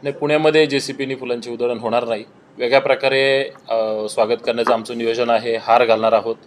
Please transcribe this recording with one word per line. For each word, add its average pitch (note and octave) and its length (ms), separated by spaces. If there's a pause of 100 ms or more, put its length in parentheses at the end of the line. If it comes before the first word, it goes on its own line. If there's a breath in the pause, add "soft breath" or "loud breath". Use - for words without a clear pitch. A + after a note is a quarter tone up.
नाही, C#3+ 120
पुण्यामध्ये D#3 500
जेसीबीने C3+ 500
फुलांची B2 360
उधळण A#2+ 260
होणार A#2 300
नाही. A2+ 160 (340)
वेगळ्या B2+ 240
प्रकारे, C3+ 720 (160)
अ, A2 400
स्वागत A2+ 360
करण्याचं A#2 280
आमचं A2+ 240
नियोजन A#2 320
आहे, A2+ 280
हार A#2 280
घालणार A2 260
आहोत. A2+ 240 (120)